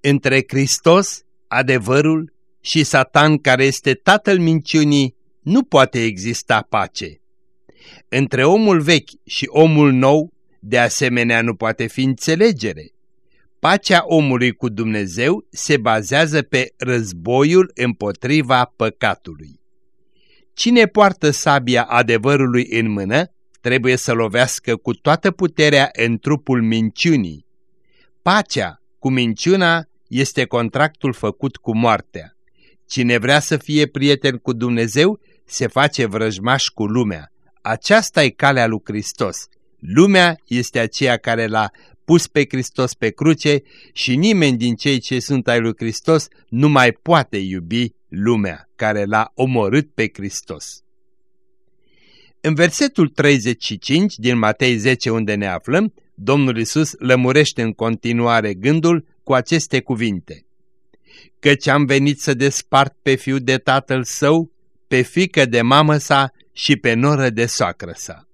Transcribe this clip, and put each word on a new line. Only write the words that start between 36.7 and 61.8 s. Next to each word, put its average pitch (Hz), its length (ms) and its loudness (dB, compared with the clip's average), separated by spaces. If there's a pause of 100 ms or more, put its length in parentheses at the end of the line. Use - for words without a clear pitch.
lumea. 104 460 -4 (300)
Aceasta 160 600 0
e 131 40 0
calea 131 380 0
lui 110 180 -4
Hristos. 104 640 -8 (320)
Lumea 170 580 4 (100)
este 123 320 -4
aceea 120 380 0
care 117 300 -2
l-a 107 240 -2 (340)
pus 165 220 4
pe 147 220 0
Hristos 127 460 -4
pe 113 160 -2
cruce 147 520 0 (300)
și 127 240 -2
nimeni 165 400 2
din 117 180 -2
cei 139 240 -2
ce 123 200 -6
sunt 127 300 -4
ai 120 120 2
lui 113 160 -2
Hristos 147 500 -2 (220)
nu 135 200 0
mai 127 240 4
poate 156 440 0
iubi 95 560 -4 (160)
lumea 98 680 -4
care 104 280 -2
l-a 107 300 -2
omorât 131 600 -2
pe 110 180 -4
Hristos. - 640 -14 (1600)
În 156 140 -2
versetul 170 540 0
treizeci 135 560 0
și 104 140 -8
cinci 175 360 -2
din 120 240 -2
Matei 113 380 0
zece, 120 340 -2
unde 110 240 -2
ne 101 120 -4
aflăm, 135 480 -2 (200)
Domnul 127 440 0
Iisus 147 400 -2
lămurește 127 640 2
în 113 100 -4
continuare 113 840 -2
gândul 156 520 0 (160)
cu 139 120 -2
aceste 131 460 -2
cuvinte: 107 680 -6 (920)
„Căci 143 280 0
am 143 180 2